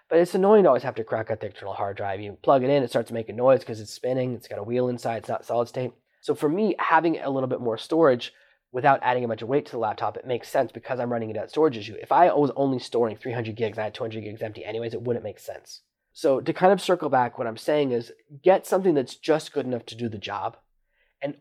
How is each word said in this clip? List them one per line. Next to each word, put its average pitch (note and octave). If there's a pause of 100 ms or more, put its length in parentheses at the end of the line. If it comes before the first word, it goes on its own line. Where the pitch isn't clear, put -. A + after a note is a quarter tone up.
(100)
But E3
it's F3
annoying G3
to D#3+
always A#2+
have B2+
to A2
crack A2
out G#2+
the A2
external G2
hard G2+
drive. G2+
You G2+
plug C#3
it B2+
in, C#3+
it A#2+
starts A#2
making A2+
noise B2+
'cause A2
it's G#2
spinning, B2+
it's -
got G#2
a G2+
wheel B2
inside, B2
it's G#2+
not -
solid A#2
state. B2+ (280)
So D3
for D3
me, G3
having D#3+
a C#3
little C3
bit B2+
more A2+
storage D3 (360)
without C3
adding B2
a A#2
bunch A2+
of A2+
weight D3
to -
the B2+
laptop, A2
it -
makes B2
sense C3
because B2
I'm A#2+
running A2+
into G#2+
that G2
storage D3+
issue. G#2
If -
I E3
was C#3+
only C3+
storing A#2
three C3
hundred A2+
gigs, A2
I A2
had G#2+
two B2
hundred A2
gigs G#2
empty G#2+
anyways, A2+
it A2
wouldn't A#2+
make G2+
sense. - (320)
So C3+
to D#3
kind F#3
of F#3+
circle E3
back, B2+
what B2
I'm A2
saying D3
is A#2+ (300)
get F#3
something F#3
that's C3
just D3+
good C3
enough A#2+
to A2+
do A#2
the G#2+
job. G2+ (640)
And C#3+